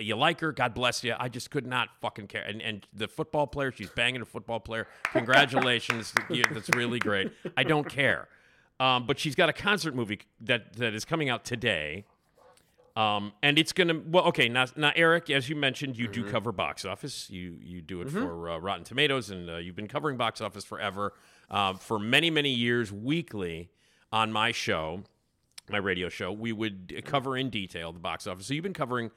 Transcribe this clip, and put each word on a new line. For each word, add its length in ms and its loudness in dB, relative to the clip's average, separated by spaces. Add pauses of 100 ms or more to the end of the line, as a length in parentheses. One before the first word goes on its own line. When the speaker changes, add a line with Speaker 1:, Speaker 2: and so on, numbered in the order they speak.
Speaker 1:
you 160 0
like 240 2
her, 120 -2
God 220 0
bless 280 0
you. 160 0
I 120 -2
just 200 -10
could 160 -2
not 220 0 (140)
fucking 240 -6
care. 160 -6
And, 180 -8
and 320 -6
the 160 -4
football 380 -2
player, 260 -2
she's 160 -10
banging 320 0
a 60 -8
football 340 -6
player. 260 -6 (260)
Congratulations, 1000 4 (100)
<laughs> 60 -12
you, 240 2
that's 240 -6
really 220 0
great. 340 2 (240)
I 80 4
don't 240 4
care. 400 2 (500)
Um, 280 4
but 120 0
she's 160 -2
got 140 6
a 60 2
concert 400 0
movie 260 -2 (220)
that, 320 0
that 180 0
is 140 -6
coming 240 0
out 140 -2
today. 600 -2 (880)
Um, 380 0 (100)
and 160 6
it's 140 2
gonna, 340 4
well, 180 6
okay, 260 4
now, 160 4 (100)
now, 180 4
Eric, 360 4
as 180 2
you 80 -4
mentioned, 400 -2
you 100 -2
do 140 -4
Speaker 2:
Mm-hmm. 100 -4
Speaker 1:
cover 220 0
box 320 -4
office. 460 -8
You, 320 -10
you 180 -12
do 220 -8
it 60 -4
Speaker 2:
Mm-hmm. 140 -2
Speaker 1:
for, 280 -6
uh, 80 -4
Rotten 260 -4
Tomatoes, 460 2
and, 180 -8
uh, 80 -6
you've 200 -8
been 120 -8
covering 300 -2
box 240 -2
office 240 -8
forever. 480 -4 (360)
Uh, 220 2
for 260 -4
many, 300 4
many 220 2
years, 420 2
weekly 800 -4 (420)
on 180 2
my 220 2
show, 520 -2 (640)
my 80 0
radio 300 0
show, 240 -6
we 200 -4
would 540 -6
cover 300 -2
in 120 -2
detail 440 -6
the 80 -16
box 260 -6
office. 200 -8
So 60 -4
you've 120 -2
been 100 -6
covering, 420 -4